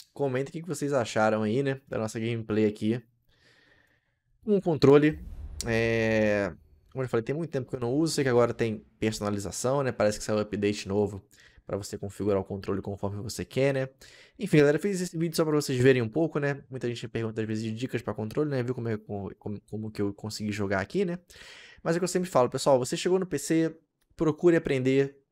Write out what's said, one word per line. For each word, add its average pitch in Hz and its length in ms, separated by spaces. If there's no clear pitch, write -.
Comenta 135 380
o - 20
que 160 100
que 165 60
vocês 143 240
acharam 110 500
aí, 110 200
né, 135 260
da - 100
nossa 110 220
gameplay 110 460
aqui. 107 360
Com 208 140
o 185 40
controle, 147 560
é, 110 880
como 131 100
eu 123 60
falei, - 160
tem 139 100
muito 156 160
tempo 127 180
que - 60
eu 131 60
não 120 120
uso. 156 220
Sei 151 80
que 135 80
agora 120 240
tem 110 240
personalização, 107 840
né? 127 80
Parece 107 280
que - 60
saiu 107 140
um - 20
update 104 460
novo 101 380
pra - 100
você 98 220
configurar 101 420
o 95 40
controle 98 360
conforme 101 400
você 98 240
quer, 135 300
né? 131 140
Enfim, 185 180
galera, 147 220
fiz 190 240
esse 175 160
vídeo 165 180
só 165 80
pra 156 80
vocês 143 260
verem 127 220
um 113 80
pouco, 156 300
né? 143 320
Muita 123 180
gente 120 200
pergunta, 113 340
às 107 40
vezes, 110 160
de 110 100
dicas 120 280
pra 104 140
controle, 113 340
né? 131 140
Viu 123 120
como 117 140
é, 110 80
como, 101 720
como 110 220
que 107 100
eu 101 140
consegui 107 360
jogar 101 300
aqui, 180 240
né? 175 140
Mas 165 120
é 175 40
o - 20
que 185 40
eu 175 40
sempre 185 220
falo, 127 180
pessoal, 131 300
você 127 180
chegou 185 220
no 185 80
P 151 120
C, 160 380
procure 165 400
aprender 135 640